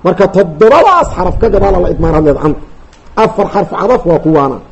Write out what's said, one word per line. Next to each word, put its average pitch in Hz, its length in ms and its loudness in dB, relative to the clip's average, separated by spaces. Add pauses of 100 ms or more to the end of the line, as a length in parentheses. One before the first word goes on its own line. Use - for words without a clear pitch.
Marka 185 280 0
toddobadaas 226 800 2
xaraf 180 280 -4
ka 226 100 0
gadaal 196 320 0
la 180 100 -2
idmaar 160 240 -2
hadleed 151 240 0
an. 151 140 -2 (600)
Afar 208 360 -2
xarf 196 220 -4
cadaf 214 340 -2
waa 165 140 2
kuwaana. 139 400 0 (140)